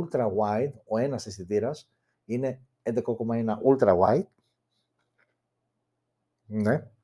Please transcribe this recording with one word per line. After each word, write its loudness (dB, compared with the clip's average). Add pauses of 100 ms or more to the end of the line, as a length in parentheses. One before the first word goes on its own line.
ultra -2
wide, 0 (140)
ο -2
ένας -4
αισθητήρας -6 (340)
είναι -6 (220)
έντεκα -2
κόμμα -4
ένα -2
ultra 6
wide. 4 (2250)
Ναι. -2 (140)